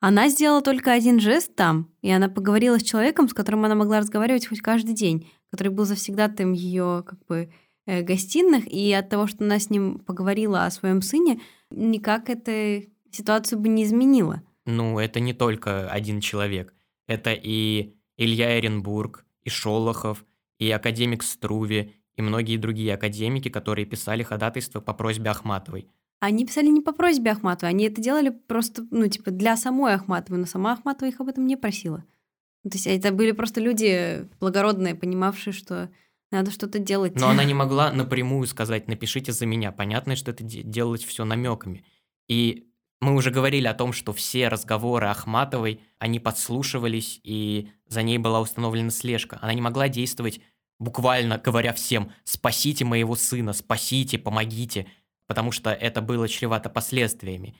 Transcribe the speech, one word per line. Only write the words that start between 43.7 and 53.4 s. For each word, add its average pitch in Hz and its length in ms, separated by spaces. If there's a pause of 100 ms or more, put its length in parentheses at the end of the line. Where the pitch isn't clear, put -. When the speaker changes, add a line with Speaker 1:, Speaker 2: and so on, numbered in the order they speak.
Speaker 2:
том, 123 180
что 110 200
все 127 340
разговоры 113 600
Ахматовой, 113 720 (180)
они 117 220
подслушивались, 117 1040
и 104 440 (200)
за 113 140
ней 117 160
была 113 220
установлена 113 500
слежка. - 520
Она 113 120
не 120 60
могла 127 280
действовать, 120 520 (380)
буквально 117 580
говоря 117 360
всем: 110 400 (100)
«Спасите 139 640
моего 117 320
сына, 113 380